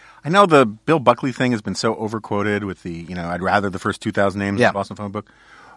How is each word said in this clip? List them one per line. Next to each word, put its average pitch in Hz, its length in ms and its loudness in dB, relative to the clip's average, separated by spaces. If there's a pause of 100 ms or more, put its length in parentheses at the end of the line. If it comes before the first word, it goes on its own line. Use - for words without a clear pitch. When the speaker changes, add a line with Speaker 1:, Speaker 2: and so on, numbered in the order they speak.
(220)
Speaker 1:
I 143 60 -8
know 196 160 6
the 147 220 8
Bill 113 320 0
Buckley 120 340 2
thing 123 200 0
has 107 100 -2
been 95 140 -6
so 113 180 0
overquoted 104 680 -4
with 95 180 -10
the, 90 100 -10
you 85 220 -12
know, 87 140 -8
"I'd 87 140 -6
rather 98 280 0
the 92 80 -8
first - 240 -6
two 107 100 -4
thousand 101 280 0
names" 101 160 -2
in 120 60 2
Speaker 2:
Yeah. 113 60 6
Speaker 1:
the 95 60 2
Boston 98 220 -6
Phone 104 160 -10
book. 104 180 -12 (460)